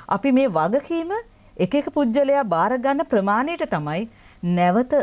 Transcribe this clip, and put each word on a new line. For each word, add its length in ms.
අපි 240
මේ 160
වගකීම 640
එක 180
එක 180
පුජ්‍යලයා 500
බාර 340
ගන්න 280
ප්‍රමාණයට 640
තමයි 380
නැවත 600